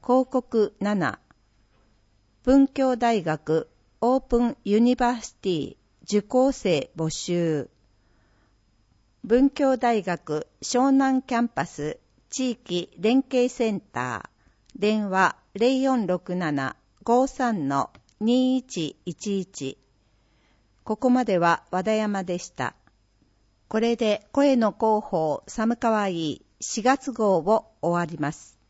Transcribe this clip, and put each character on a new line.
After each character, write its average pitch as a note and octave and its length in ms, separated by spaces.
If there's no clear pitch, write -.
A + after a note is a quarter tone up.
広 B3+ 240
告 A#3 520
七、 G3 400
文 C#4 240
教 C4 300
大 A3+ 260
学 D#3 460
オ B3 160
ー - 20
プ A#3+ 240
ン A#3+ 220
ユ G3+ 140
ニ B3 180
バ B3 160
ー A#3 80
シ - 140
テ - 140
ィ D#3+ 260
受 G3+ 200
講 C4 280
生 E3+ 460
募 D#3+ 100
集。 E3 640
文 B3 260
教 C4+ 280
大 A3+ 260
学 D#3+ 440
湘 C4 300
南 C4+ 320
キ B3 120
ャ A#3+ 80
ン A#3+ 40
パ - 180
ス - 340
地 B3+ 220
域 F3+ 480
連 A#3+ 240
携 B3 240
セ A3+ 240
ン G3 80
タ A#2+ 500
ー、 - 20
電 G#3 320
話 F#3+ 280
零 B3+ 260
四 C4 260
六 F3+ 300
七 D3 400
五 B3 220
三 A3 440
の C#3 200
二 B3+ 380
一 F#3 480
一 G3 340
一。 D3 380
こ G#3+ 140
こ B3+ 140
ま B3+ 120
で G3+ 140
は E3+ 340
和 F#3 140
田 A3 80
山 G#3 320
で F3+ 140
し - 100
た。 - 260
こ A3 100
れ A#3 160
で A3 380
声 C#4 240
の A3 160
広 G#3+ 340
報 D#3+ 400
寒 A#3 300
川 G#3+ 320
い F3+ 60
い - 140
四 - 220
月 C4 320
号 G#3 240
を F#3+ 340
終 E3+ 240
わ - 0
り D#3 140
ま D3 140
す。 - 200